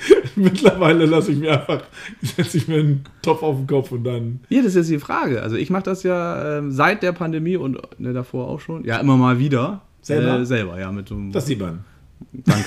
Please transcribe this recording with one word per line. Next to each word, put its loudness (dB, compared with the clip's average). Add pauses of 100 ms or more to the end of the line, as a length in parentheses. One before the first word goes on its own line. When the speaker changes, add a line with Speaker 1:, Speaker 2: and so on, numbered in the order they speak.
Speaker 1:
<laughs> 6
Mittlerweile 4
lasse 4
ich 0
mir 0 (100)
einfach, -4 (400)
setze -2
ich -2
mir 0
einen 2 (160)
Topf 0
auf 0
den -4
Kopf 0
und -6
dann -4 (100)
Speaker 2:
Ja, 2
das 4
ist 2
jetzt 2
die 0
Frage. -2
Also -4
ich -2
mach -2
das -6
ja, -4
ähm, -6
seit 0
der 0
Pandemie -4
und, -4 (200)
ne, -6
davor -6
auch -8
schon. -10
Ja, -2
immer 4
mal 4
wieder. -2 (180)
Speaker 1:
Selber? 0
Speaker 2:
Äh, -2
selber, -2
ja. -8
Mit -8
so -8
einem -8
Speaker 1:
Das -2
sieht -2
man. -8 (520)
Speaker 2:
Danke. 0